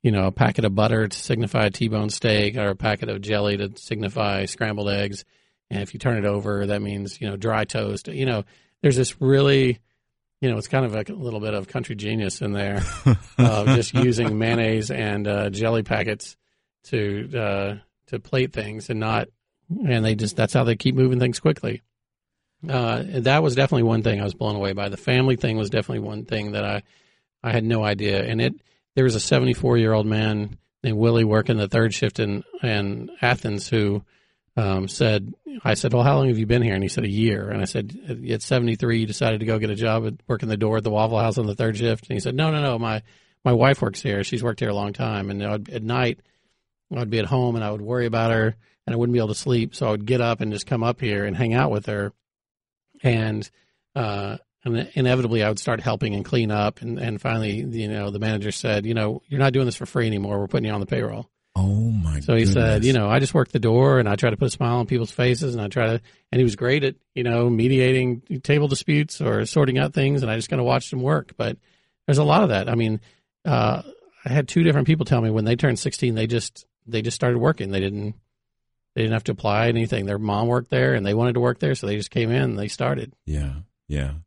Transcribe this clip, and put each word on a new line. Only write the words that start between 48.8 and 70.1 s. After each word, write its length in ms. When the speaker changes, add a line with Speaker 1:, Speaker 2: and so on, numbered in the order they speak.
Speaker 1:
and 80
I 20
wouldn't 160
be 60
able 100
to 60
sleep. 400
So 140
I 20
would 160
get 140
up 200
and 120
just 140
come 180
up 160
here 240
and 120
hang 160
out 200
with 140
her. 260
And, 460
uh, 420
and 300
inevitably 480
I 60
would 100
start 220
helping 340
and 100
clean 260
up. 300
And, 180
and 220
finally, 360
you 320
know, 220
the 100
manager 320
said, 340
"You 80
know, 340
you're 120
not 120
doing 140
this 100
for 100
free 200
anymore. 320
We're 100
putting 180
you 60
on 80
the 60
payroll." 420
Speaker 2:
Oh, 60
my 300
Speaker 1:
So 140
he 120
said, 80
Speaker 2:
goodness. 320
Speaker 1:
you 80
know, 140
"I 120
just 120
work 180
the 100
door, 400
and 80
I 80
try 140
to 60
put 120
a 20
smile 280
on 80
people's 260
faces, 420
and 80
I 60
try 180
to," 140
and 80
he 40
was 120
great 260
at, 140
you 80
know, 260
mediating 720
table 240
disputes 540
or 260
sorting 320
out 160
things, 280